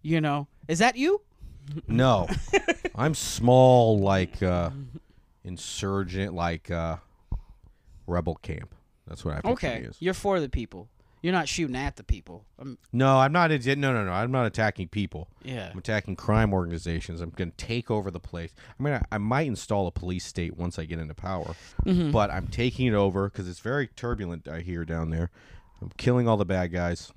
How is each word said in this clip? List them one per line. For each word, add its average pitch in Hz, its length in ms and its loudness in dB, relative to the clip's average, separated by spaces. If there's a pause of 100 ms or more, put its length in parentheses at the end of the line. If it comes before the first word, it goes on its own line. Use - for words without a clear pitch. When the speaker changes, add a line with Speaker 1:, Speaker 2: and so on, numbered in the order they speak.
Speaker 1:
you 160 180 2
know, 143 280 0 (200)
is 165 120 0
that 240 180 4
you? 359 240 2 (640)
Speaker 2:
No. 110 400 4 (340)
Speaker 1:
<laughs> - 340 -4
Speaker 2:
I'm 143 200 0
small 123 840 6
like, 95 440 2
uh, 90 280 0 (720)
insurgent, 95 880 -4
like, 85 360 -4
uh, 82 280 -2 (1080)
rebel 85 280 -2
camp. - 400 -10 (320)
That's - 160 -14
what 78 120 -4
I - 60 -6
think 226 120 0
Speaker 1:
Okay, 127 280 -4
Speaker 2:
he 117 60 -12
is. - 120 -16
Speaker 1:
you're 180 140 -2
for 190 260 0
the 139 100 -4
people. 107 400 -8 (320)
You're 175 120 0
not 160 140 0
shooting 143 280 -2
at 139 200 -4
the 101 80 -20
people. 95 420 -6 (140)
Um, 131 180 -14 (160)
Speaker 2:
No, 131 240 6
I'm 135 140 6
not. 170 180 4
No, 135 260 2
no, 131 300 2
no. 90 60 -2
I'm 110 200 0
not 127 140 2
attacking 101 440 0
people. 92 380 -4 (160)
Speaker 1:
Yeah. 113 280 -8
Speaker 2:
I'm 95 80 -12
attacking 104 360 -2
crime 107 380 2
organizations. 85 680 -4
I'm 85 120 -8
gonna 87 260 -6
take 117 320 -6
over 101 220 -2
the 85 80 -10
place. 85 340 -12 (260)
I 131 40 -4
mean, 147 100 0
I, 120 80 -2 (100)
I 107 60 -4
might 123 300 0
install 101 400 -2
a 85 40 -2
police 90 340 -6
state 85 300 -6
once 87 220 -6
I 82 80 -8
get 82 140 -8
into 76 160 -10
power, 90 400 -6 (280)
Speaker 1:
Mm-hmm. 175 280 2
Speaker 2:
but 104 180 4
I'm 90 180 -4
taking 127 380 0
it 113 80 4
over 98 360 2
'cause 95 180 -8
it's 87 120 -12
very 127 280 -4
turbulent, 101 600 -6
I 82 140 -8
hear, 85 240 -6
down 80 240 -4
there. 82 220 -2 (500)
I'm 98 160 -10
killing 123 300 2
all 110 100 4
the 101 80 0
bad 90 260 0
guys 87 460 -4